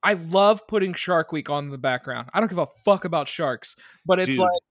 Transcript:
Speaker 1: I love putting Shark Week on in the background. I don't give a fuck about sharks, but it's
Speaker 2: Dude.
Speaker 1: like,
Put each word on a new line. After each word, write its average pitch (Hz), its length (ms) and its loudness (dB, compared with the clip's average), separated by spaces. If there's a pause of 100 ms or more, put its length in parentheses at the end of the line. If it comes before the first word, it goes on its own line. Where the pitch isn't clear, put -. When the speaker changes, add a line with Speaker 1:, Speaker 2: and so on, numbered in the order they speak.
Speaker 1:
I 202 100 2
love 196 540 2
putting 190 260 -2
Shark 165 400 0
Week 147 160 -6
on 147 160 -4
in 143 60 -10
the 135 60 -12
background. 127 560 -4
I 180 60 0
don't 220 100 2
give 180 80 -6
a 156 100 -2
fuck - 360 0
about 160 240 -2
sharks, - 480 -6 (300)
but 180 140 4
it's 185 100 0
Speaker 2:
Dude. 131 100 0
Speaker 1:
like, 180 320 2